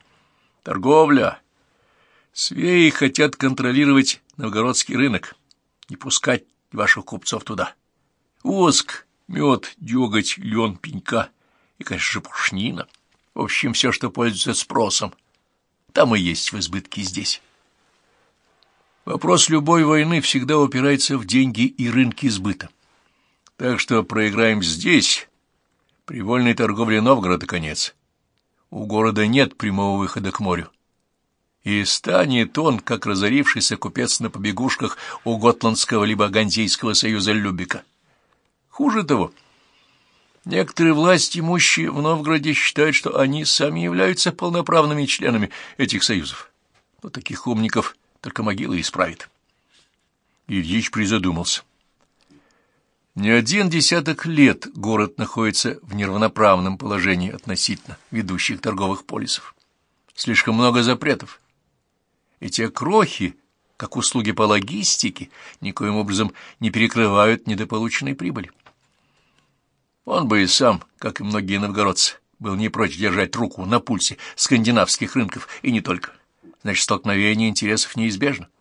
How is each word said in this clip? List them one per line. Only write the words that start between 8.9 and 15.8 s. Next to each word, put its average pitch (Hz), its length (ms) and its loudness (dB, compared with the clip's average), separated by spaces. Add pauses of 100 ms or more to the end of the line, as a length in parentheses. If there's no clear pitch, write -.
мёд, 147 500 0
дёготь, 113 640 -2
лён, 110 380 -2
пенька - 520 -4 (480)
и, - 60 -16
конечно - 300 -4
же, 98 80 -6
пушнина. - 680 -6 (480)
В 139 60 -6
общем, 120 320 -2
всё, 127 180 0
что 117 180 -4
пользуется 113 460 -2
спросом, - 580 -2 (800)